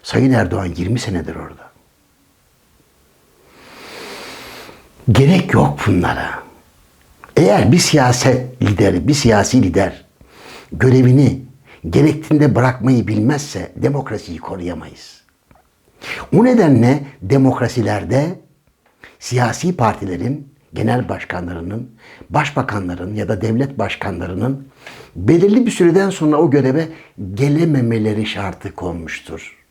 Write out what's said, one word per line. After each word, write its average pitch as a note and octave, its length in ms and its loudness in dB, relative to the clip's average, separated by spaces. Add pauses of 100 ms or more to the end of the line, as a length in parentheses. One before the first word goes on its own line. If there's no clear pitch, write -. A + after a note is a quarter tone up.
Sayın C3 300 2
Erdoğan F#2+ 440 0
yirmi G2 220 -2
senedir E2+ 360 -6
orada. - 360 -16 (3500)
Gerek D3 420 4
yok B2+ 320 2
bunlara. - 560 -2 (920)
Eğer F3 360 4
bir F3+ 60 6
siyaset - 840 0
lideri, F#2+ 460 0
bir - 60 2
siyasi A2 480 2
lider F#2 420 -2 (680)
görevini B2+ 680 4 (480)
gerektiğinde C#3+ 640 2
bırakmayı B2 520 2
bilmezse G#2+ 680 -2
demokrasiyi C3+ 640 -4
koruyamayız. F2 840 -12 (1120)
O G#3 100 6
nedenle D3 600 4 (180)
demokrasilerde B2 1160 0 (800)
siyasi B2 580 -2
partilerin, G#2 760 -2 (240)
genel A2+ 340 -2
başkanlarının, F2+ 840 -8 (400)
başbakanların G#2 840 -4
ya G2+ 140 -6
da G#2 120 -4
devlet A#2 380 -2
başkanlarının G2 920 -6 (480)
belirli G3 500 4
bir G#3+ 40 0
süreden F#3 400 2
sonra D3+ 260 0
o D#3 140 2
göreve C#3+ 380 0 (460)
gelememeleri A#2 920 0
şartı F#2+ 480 -10
konmuştur. - 960 -12